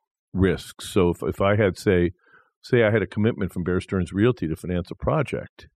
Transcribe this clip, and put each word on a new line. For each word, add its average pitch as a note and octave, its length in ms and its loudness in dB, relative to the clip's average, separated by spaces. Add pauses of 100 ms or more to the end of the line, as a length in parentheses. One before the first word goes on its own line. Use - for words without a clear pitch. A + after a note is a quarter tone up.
(340)
risks. F2+ 540 -2
So F2 220 2
if, E2+ 140 -4
if F2 180 -4
I G2+ 160 2
had, G2+ 200 0
say, F2+ 340 2 (500)
say A#2+ 220 2
I G#2 80 4
had A2 100 2
a F2+ 60 -2
commitment G#2 440 -2
from F2+ 120 -8
Bear F2+ 180 0
Stearns F2+ 320 -4
Realty G2+ 340 0
to D#2 80 -4
finance F2 360 -6
a E2 40 -10
project, - 720 -6 (120)